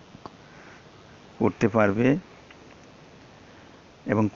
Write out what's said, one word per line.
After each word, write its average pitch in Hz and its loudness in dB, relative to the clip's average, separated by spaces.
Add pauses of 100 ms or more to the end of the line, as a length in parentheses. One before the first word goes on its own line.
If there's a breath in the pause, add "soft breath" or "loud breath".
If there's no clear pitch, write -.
(1400 loud breath)
করতে 113 -2
পারবে 107 2 (2000 loud breath)
এবং 107 0 (100)